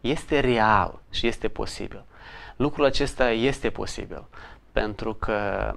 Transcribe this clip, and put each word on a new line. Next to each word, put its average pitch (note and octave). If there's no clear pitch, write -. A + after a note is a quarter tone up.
este D3
real A2
și -
este A2+
posibil. G2+
Lucrul D3
acesta C3+
este A#2
posibil, G2
pentru A2
că G#2